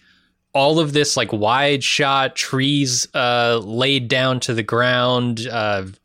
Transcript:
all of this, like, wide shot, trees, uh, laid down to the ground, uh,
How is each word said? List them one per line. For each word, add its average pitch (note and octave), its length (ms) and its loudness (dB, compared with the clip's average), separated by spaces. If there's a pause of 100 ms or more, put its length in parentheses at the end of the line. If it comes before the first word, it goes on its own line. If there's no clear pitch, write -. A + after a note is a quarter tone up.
(520)
all D3 280 4
of D3 120 0
this, C#3+ 240 2
like, A#2 160 -2
wide C3 520 2
shot, C3+ 520 0
trees, C3+ 760 -2
uh, A#2+ 480 2
laid B2 460 0
down C3 320 0
to A#2+ 140 -4
the A2+ 80 -2
ground, B2 880 0
uh, G#2 340 -2 (200)